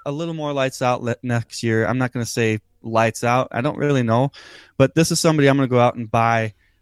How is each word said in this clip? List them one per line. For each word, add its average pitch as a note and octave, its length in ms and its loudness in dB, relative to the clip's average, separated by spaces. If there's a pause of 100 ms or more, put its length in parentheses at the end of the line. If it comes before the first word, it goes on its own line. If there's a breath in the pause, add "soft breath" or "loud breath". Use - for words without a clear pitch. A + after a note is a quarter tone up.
a C#3+ 60 -6
little E3 240 -6
more D3+ 180 -6
lights C3+ 300 -4
out B2 200 0
le-, A#2 200 -4
next A#2+ 400 -4
year. A2 240 2
I'm B2 120 -2
not B2+ 140 -2
gonna A#2+ 140 -6
say A2 320 -2 (240)
lights A2+ 400 0
out. B2 300 0
I - 80 -4
don't C#3+ 180 -4
really C#3+ 240 0
know. A#2+ 300 0 (440 loud breath)
But C3+ 200 2
this D#3+ 160 2
is D#3+ 80 -2
somebody D#3 280 4
I'm C3+ 80 4
gonna C3+ 120 2
go B2 100 2
out A#2+ 160 4
and A#2 160 -10
buy A2+ 440 0 (280)